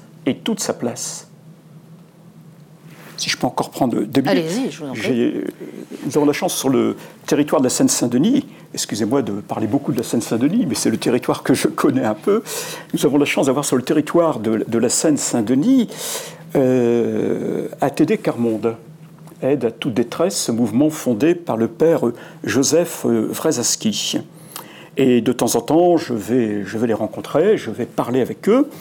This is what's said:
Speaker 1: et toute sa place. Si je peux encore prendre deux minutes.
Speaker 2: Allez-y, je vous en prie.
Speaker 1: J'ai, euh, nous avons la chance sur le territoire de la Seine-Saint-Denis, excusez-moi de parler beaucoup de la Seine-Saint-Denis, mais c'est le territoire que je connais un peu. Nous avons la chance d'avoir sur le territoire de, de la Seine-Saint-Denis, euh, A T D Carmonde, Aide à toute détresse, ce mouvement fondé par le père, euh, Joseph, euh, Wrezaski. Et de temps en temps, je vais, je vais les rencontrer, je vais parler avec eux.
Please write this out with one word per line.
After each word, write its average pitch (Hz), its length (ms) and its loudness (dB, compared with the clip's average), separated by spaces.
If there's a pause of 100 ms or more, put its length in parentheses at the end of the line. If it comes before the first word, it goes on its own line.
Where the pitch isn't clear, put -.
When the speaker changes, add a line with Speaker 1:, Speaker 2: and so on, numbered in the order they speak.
(260)
Speaker 1:
et 131 120 0
toute - 240 -4
sa - 120 -4
place. - 560 -8 (1900)
Si - 120 -6
je - 80 -2
peux - 80 -2
encore - 260 -4
prendre 117 320 0
deux 117 180 2
minutes. 120 60 0
Speaker 2:
Allez-y, 180 440 0
je 156 120 -14
vous 139 60 -10
en 127 40 -8
prie. 117 80 -8
Speaker 1:
J'ai, 120 340 0
euh, - 120 -4 (580)
nous 151 120 0
avons 147 80 4
la 147 80 4
chance - 220 -2
sur 135 140 -2
le 113 260 2 (300)
territoire 147 340 2
de - 60 4
la - 40 2
Seine-Saint-Denis, 156 800 2 (260)
excusez-moi 113 480 -2
de 104 120 -4
parler 110 340 -4
beaucoup 143 240 -2
de 120 60 -2
la 117 60 -2
Seine-Saint-Denis, 139 640 0
mais 120 100 -2
c'est - 140 0
le 110 80 0
territoire 139 460 0
que 139 100 2
je - 140 0
connais 151 380 0
un 107 80 0
peu. 214 280 0 (520)
Nous - 120 0
avons 139 120 4
la 143 80 6
chance 165 220 0
d'avoir 135 180 0
sur 143 100 0
le 123 80 0
territoire 151 560 2
de, 110 260 0
de 117 120 -2
la 117 100 2
Seine-Saint-Denis, 143 1040 2 (640)
euh, 117 1120 2 (140)
A 143 80 0
T 151 160 2
D 214 120 0
Carmonde, 113 600 -2 (640)
Aide 131 220 0
à 110 60 0
toute 120 240 -6
détresse, 160 420 0
ce - 140 -4
mouvement 120 400 2
fondé 139 420 0
par 131 240 -4
le 113 100 2
père, 151 400 2
euh, 120 60 0 (300)
Joseph, 135 640 0
euh, 117 260 2
Wrezaski. - 880 -2 (800)
Et 123 240 4
de 120 100 0
temps 120 240 0
en 113 60 2
temps, 170 360 4
je 139 160 -2
vais, 107 500 -2
je 98 140 -8
vais 117 80 0
les 113 80 0
rencontrer, 143 640 0
je - 140 -8
vais 113 160 -6
parler 123 340 -2
avec 110 280 -4
eux. 269 200 4 (120)